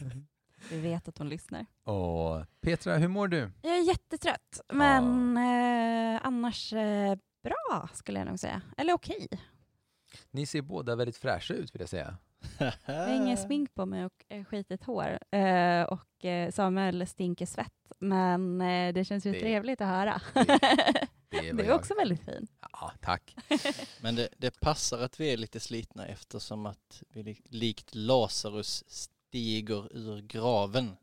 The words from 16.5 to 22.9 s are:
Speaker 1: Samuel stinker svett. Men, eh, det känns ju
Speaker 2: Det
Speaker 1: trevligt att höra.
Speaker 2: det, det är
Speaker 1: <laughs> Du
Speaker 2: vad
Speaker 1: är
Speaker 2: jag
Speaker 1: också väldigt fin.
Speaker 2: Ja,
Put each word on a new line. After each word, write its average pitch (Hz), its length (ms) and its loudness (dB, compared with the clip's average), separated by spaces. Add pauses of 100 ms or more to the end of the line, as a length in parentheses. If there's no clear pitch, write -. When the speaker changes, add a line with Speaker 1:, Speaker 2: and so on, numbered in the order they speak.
Speaker 1:
Samuel 185 560 0
stinker 180 400 -4
svett. - 260 -8 (260)
Men, 185 640 2
eh, 180 340 2
det 185 100 2
känns 202 220 -2
ju 196 60 2
Speaker 2:
Det 185 80 0
Speaker 1:
trevligt 220 400 0
att 196 80 0
höra. 190 320 2 (140)
Speaker 2:
det, 262 100 8 (840)
det 403 100 -2
är - 40 0
Speaker 1:
<laughs> - 0 -
Du - 100 -4
Speaker 2:
vad 226 80 -2
Speaker 1:
är 196 80 0
Speaker 2:
jag 285 80 6
Speaker 1:
också - 180 -2
väldigt 180 300 2
fin. - 220 -8 (260)
Speaker 2:
Ja, - 200 -10 (100)